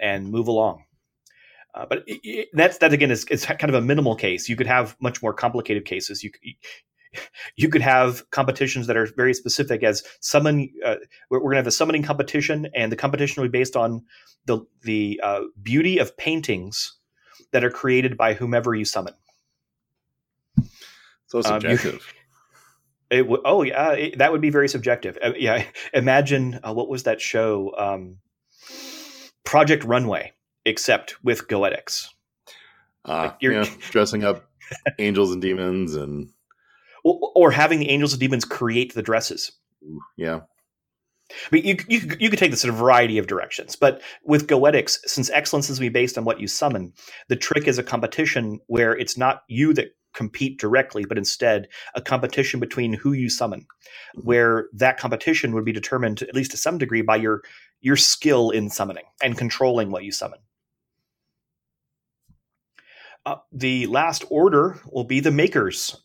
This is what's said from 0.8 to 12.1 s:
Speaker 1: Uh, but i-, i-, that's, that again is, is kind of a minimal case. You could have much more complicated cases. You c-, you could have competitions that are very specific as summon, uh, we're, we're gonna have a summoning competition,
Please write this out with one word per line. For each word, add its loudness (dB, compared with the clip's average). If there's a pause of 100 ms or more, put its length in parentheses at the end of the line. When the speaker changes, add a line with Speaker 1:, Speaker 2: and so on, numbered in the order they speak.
Speaker 1:
Uh, -12
but -4
i-, -12
i-, -8
that's, 2
that 6
again 4
is, -2
is -4
kind -2
of 2
a 2
minimal 2
case. -4
You -4
could -2
have 0
much -6
more -2
complicated -4
cases. -8
You -12 (120)
c-, -18 (1000)
you 2
could 4
have 4
competitions -2
that 0
are 2
very 4
specific -2
as 2 (160)
summon, 0 (160)
uh, -2 (340)
we're, 0
we're -2
gonna 2
have -2
a -2
summoning 0
competition, -4